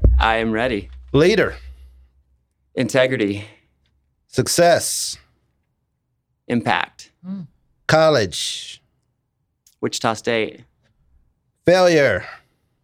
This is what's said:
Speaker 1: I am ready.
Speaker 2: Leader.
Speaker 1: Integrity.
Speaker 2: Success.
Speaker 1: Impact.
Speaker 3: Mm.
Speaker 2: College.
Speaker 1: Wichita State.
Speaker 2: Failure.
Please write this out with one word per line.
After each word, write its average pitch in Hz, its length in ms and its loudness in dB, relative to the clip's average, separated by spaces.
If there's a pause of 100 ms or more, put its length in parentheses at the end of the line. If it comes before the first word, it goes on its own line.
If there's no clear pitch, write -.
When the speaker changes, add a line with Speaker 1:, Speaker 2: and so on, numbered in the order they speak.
(200)
Speaker 1:
I 113 180 2
am 113 140 -2
ready. 113 380 -4 (240)
Speaker 2:
Leader. 160 420 2 (1200)
Speaker 1:
Integrity. 113 720 0 (840)
Speaker 2:
Success. - 880 0 (1300)
Speaker 1:
Impact. - 600 -4 (140)
Speaker 3:
Mm. 185 220 -12 (400)
Speaker 2:
College. 147 920 0 (1000)
Speaker 1:
Wichita 120 320 -4
State. 110 520 -6 (1000)
Speaker 2:
Failure. 165 600 4 (580)